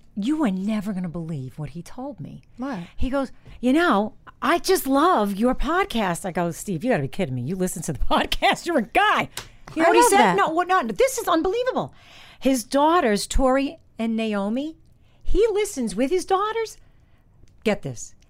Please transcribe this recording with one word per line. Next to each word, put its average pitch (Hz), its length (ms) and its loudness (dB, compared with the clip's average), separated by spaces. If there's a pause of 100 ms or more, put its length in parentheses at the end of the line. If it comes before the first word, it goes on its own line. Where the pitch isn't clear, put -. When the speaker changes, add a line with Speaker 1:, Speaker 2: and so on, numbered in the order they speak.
(140)
Speaker 1:
you 294 300 -2
are 202 60 2
never 202 420 -4
gonna 185 160 -6
believe 156 500 -10
what 147 120 -8
he 170 120 -14
told 262 380 -14
me. 139 220 -16 (160)
Speaker 2:
What? 247 220 -8 (160)
Speaker 1:
He 262 140 0
goes, 269 220 -4 (280)
"You 247 120 2
know, 262 400 2 (300)
I 311 160 2
just 339 280 0
love 269 500 2
your 240 180 0
podcast." 233 720 -2
I 185 40 -6
go, 170 200 -2
"Steve, 165 340 -6
you 254 60 0
gotta 175 120 2
be 135 60 -4
kidding 139 260 -4
me. 123 80 -4
You 160 140 -6
listen 180 280 -4
to 160 100 -4
the - 40 -10
<laughs> - 120 4
podcast. - 560 0
You're 330 120 2
a 226 40 0
guy." 381 460 0 (460)
You 320 80 0
know 339 60 6
Speaker 2:
I - 0 -
Speaker 1:
what 427 80 6
he 466 60 8
Speaker 2:
love 480 80 6
Speaker 1:
said? 392 80 4
Speaker 2:
that. 381 180 6
Speaker 1:
No, 370 140 2
what, 349 180 0
not, 294 280 0
this 523 220 2
is 381 80 -4
unbelievable. 370 680 0 (460)
His 262 240 0
daughters, 285 640 2
Tori 269 520 2 (200)
and 226 180 -2
Naomi, 226 600 -4 (460)
he 381 280 4
listens 277 460 -2
with 262 140 0
his 359 140 0
daughters. 427 520 -2 (880)
Get 202 180 -2
this, - 320 -12 (160)